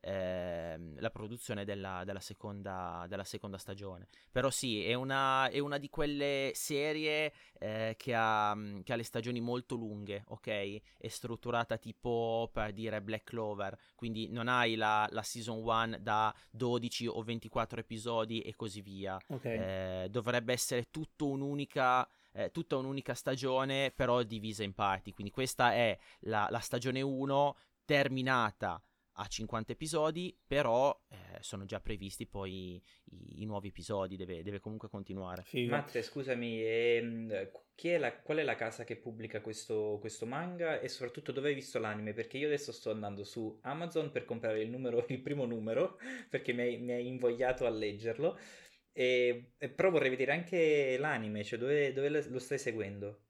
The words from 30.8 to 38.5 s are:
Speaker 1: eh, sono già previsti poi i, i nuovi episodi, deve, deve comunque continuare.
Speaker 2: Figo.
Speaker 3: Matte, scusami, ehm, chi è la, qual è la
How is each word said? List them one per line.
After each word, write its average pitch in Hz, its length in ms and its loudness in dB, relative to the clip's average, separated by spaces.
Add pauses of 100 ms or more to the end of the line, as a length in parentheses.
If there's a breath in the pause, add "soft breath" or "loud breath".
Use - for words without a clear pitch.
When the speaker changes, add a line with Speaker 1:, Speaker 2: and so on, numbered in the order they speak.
Speaker 1:
eh, 92 320 -16
sono 98 240 -8
già 98 140 -6
previsti 98 460 -6
poi 92 560 -8 (300 soft breath)
i, - 320 -14
i - 20 -4
nuovi 101 220 -4
episodi, 95 480 -2
deve, 90 260 -6
deve 101 180 -6
comunque 110 300 -8
continuare. 92 540 -8
Speaker 2:
Figo. 120 320 0
Speaker 3:
Matte, 143 260 -2
scusami, 120 640 -4
ehm, 113 840 2 (260)
chi - 140 -2
è 170 100 4
la, 123 120 2 (100)
qual 156 180 -2
è 156 40 2
la 123 120 2